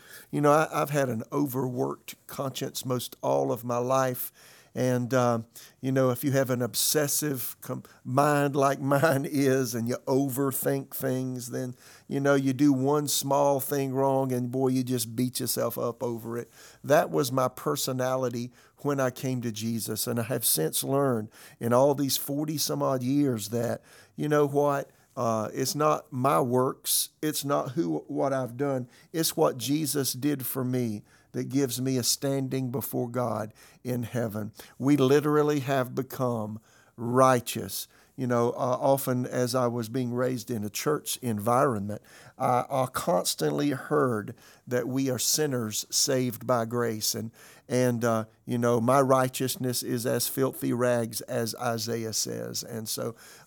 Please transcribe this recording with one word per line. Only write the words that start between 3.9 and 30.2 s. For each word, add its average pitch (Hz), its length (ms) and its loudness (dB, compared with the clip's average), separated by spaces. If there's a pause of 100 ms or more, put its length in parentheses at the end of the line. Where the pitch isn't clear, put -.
And, 123 380 0
uh, 120 260 4 (420)
you 131 120 -2
know, 131 160 4
if 123 160 -2
you 135 80 2
have 135 160 2
an 123 120 0
obsessive 139 1000 -2
com-, 127 220 -10 (200)
mind 143 520 2
like 139 260 2
<laughs> - 0 -
mine 143 440 4
is 135 480 2
and 117 140 -2
you 123 80 -2 (120)
overthink 139 840 0
things, 127 580 -4
then, 127 240 -6 (320)
you 139 120 -2
know, 139 160 4
you 135 160 2
do 143 220 6
one 143 340 2
small 139 540 2
thing 135 320 -2
wrong 135 400 2
and, 123 180 -2
boy, 131 160 2
you 127 160 2
just 120 320 -2
beat 127 240 -2
yourself 120 380 -2
up 120 260 -4
over 117 340 -6
it. 117 140 -10 (320)
That 165 260 4
was 151 220 0
my 127 160 2
personality 127 1040 -2 (280)
when 143 200 -2
I 131 100 4
came 127 320 -4
to 117 120 -4
Jesus. 110 520 -4
And 117 140 -2
I 117 40 0
have 123 220 -4
since - 380 0
learned 135 460 2 (320)
in 117 100 0
all 135 240 6
these 139 220 -2
forty 151 400 -4
some 143 260 -2
odd 135 200 0
years 127 460 2
that, 117 320 -2 (360)
you 147 100 -2
know 147 180 4
what? 143 440 0 (280)
Uh, 113 360 0
it's 131 220 -4
not 151 380 0
my 139 260 2
works. 127 720 0 (120)
It's 151 220 -2
not 143 280 0
who, 160 360 -2
what 143 240 -2
I've 127 240 -4
done. 131 320 -2 (240)
It's 160 240 -2
what 156 220 2
Jesus 139 560 0
did 135 320 -2